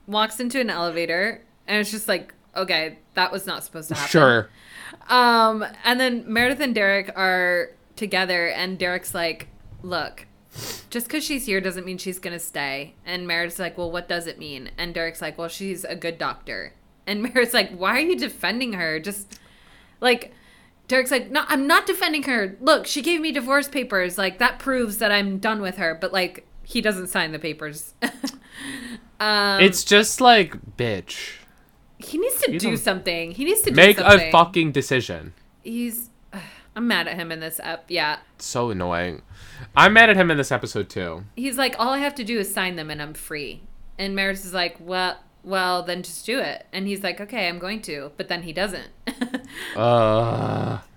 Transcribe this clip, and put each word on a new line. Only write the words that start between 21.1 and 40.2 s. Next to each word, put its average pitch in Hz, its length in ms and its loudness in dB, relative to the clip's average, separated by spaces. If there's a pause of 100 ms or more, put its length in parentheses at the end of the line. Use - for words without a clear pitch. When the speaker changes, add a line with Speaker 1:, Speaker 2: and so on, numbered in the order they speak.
Speaker 1:
like, 208 200 -2
"No, 294 160 2
I'm 277 200 2
not 349 200 6
defending 330 360 0
her. 220 380 -2
Look, 277 260 4
she 294 140 -4
gave 330 200 0
me 311 100 -2
divorce 269 360 0
papers. 196 500 -2
Like, 190 220 -2
that 254 200 2
proves 247 400 -2
that 214 120 2
I'm 202 280 0
done 214 220 -2
with 185 160 -6
her." 165 220 -2
But, 180 140 -4
like, 180 320 -2 (180)
he - 180 -4
doesn't 190 260 -2
sign 170 240 -2
the 156 80 -8
papers. 151 600 -10
<laughs> - 40 -12 (1160)
Um, 202 420 2
Speaker 2:
It's - 240 6
just 208 360 4
like, 226 320 8 (240)
bitch. - 580 -6 (600)
Speaker 1:
He - 200 -10
needs 494 240 0
to 480 100 2
Speaker 2:
You 180 80 0
Speaker 1:
do 208 100 0
Speaker 2:
don't - 80 0
Speaker 1:
something. 175 540 -2
He 214 140 -6
needs 392 160 2
to - 80 0
do 247 60 2
Speaker 2:
make 190 220 10
Speaker 1:
something. 185 300 8
Speaker 2:
a 160 40 -4
fucking 170 420 6
decision. 101 600 -2 (300)
Speaker 1:
He's, 233 460 -6 (320)
<sighs> - 340 -20
I'm 240 120 -2
mad 180 200 2
at - 80 -6
him 170 160 -6
in 160 80 -8
this 160 240 -10
ep. 165 240 -8
Yeah. 156 300 0 (220)
Speaker 2:
So 120 320 -2
annoying. 87 500 -2 (560)
I'm 185 160 10
mad 226 160 12
at 196 80 8
him 180 120 6